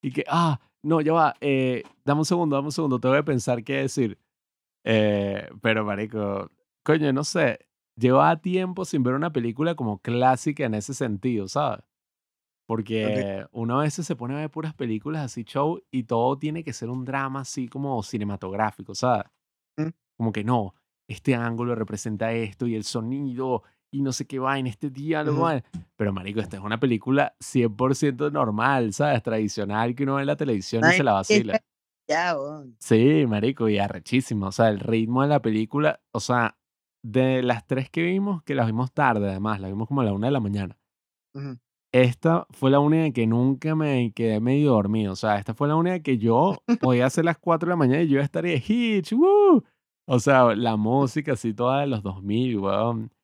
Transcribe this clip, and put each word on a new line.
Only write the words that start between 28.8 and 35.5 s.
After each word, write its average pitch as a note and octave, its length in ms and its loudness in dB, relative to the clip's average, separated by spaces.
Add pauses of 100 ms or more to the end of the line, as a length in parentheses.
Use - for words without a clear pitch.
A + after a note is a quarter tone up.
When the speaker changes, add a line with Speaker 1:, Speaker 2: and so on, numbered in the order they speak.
Speaker 1:
¿sabes? C#3+ 300 0
Tradicional A2 720 -2
que C3 80 -4
uno C3+ 140 -2
ve C#3 60 -2
en C#3 40 -2
la D3 100 0
televisión A#2 480 -2
y D#3+ 40 6
Speaker 2:
Ay, F3+ 100 4
Speaker 1:
se D3 60 2
la A#2 100 4
vacila. A2+ 440 2 (480)
Speaker 2:
ya, E3 300 0
weón. C#3 440 -10
Speaker 1:
Sí, C3+ 460 6
marico, A2+ 440 0
y G#2 80 2
arrechísimo. G2+ 680 -2
O G2 40 -6
sea, A2+ 160 4
el G2+ 120 0
ritmo A2+ 420 0
de C#3+ 60 2
la D3 120 2
película, A2+ 600 0 (120)